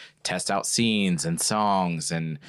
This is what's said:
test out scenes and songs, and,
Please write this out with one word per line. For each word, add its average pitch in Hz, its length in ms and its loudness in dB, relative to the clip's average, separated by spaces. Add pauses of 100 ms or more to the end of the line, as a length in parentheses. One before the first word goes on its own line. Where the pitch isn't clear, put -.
(220)
test - 280 -2
out 98 160 0
scenes 101 580 2
and 82 160 -2
songs, 95 720 2
and, 80 260 -4 (120)